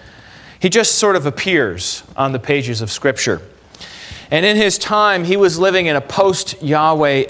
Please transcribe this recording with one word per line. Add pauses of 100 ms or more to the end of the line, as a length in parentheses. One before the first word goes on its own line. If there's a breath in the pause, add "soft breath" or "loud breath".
(600 loud breath)
He
just
sort
of
appears (160)
on
the
pages
of
Scripture. (920 loud breath)
And
in
his
time,
he
was
living
in
a
post-Yahweh